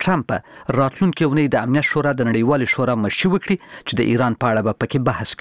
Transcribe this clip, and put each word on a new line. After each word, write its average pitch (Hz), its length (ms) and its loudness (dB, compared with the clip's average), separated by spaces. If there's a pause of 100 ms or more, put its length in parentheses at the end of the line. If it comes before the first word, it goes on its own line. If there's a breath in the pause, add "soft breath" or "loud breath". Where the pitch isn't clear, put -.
ټرمپ 160 280 0 (460 loud breath)
راتلونکې 160 480 0
اونۍ 139 260 2
د 117 140 0
امنیت 143 240 2
شورا 143 220 0
د 123 160 0
نړیوالې 117 440 2
شورا 123 300 0
مشري 104 300 0
وکړي 190 240 0 (300 loud breath)
چې - 140 -2
د 113 120 2
ایران 117 280 2
په 120 120 2
اړه 107 160 0
به 104 120 -2
پکې 127 300 -2
بحث - 300 -4